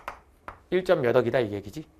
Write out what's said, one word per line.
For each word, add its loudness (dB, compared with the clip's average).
일 0
점 4
몇 4
억이다 2
이 -2
얘기지. -12